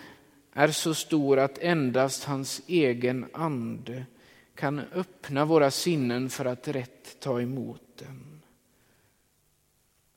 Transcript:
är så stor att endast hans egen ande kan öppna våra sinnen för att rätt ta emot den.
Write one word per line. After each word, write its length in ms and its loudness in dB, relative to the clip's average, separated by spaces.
är 160 6
så 260 -2
stor 440 4
att 200 2
endast 680 2
hans 420 -4
egen 680 2
ande 760 -6
kan 240 -2
öppna 680 -4
våra 260 6
sinnen 600 0
för 140 -6
att 240 -4
rätt 520 -10
ta 200 -2
emot 420 -6
den. 460 -20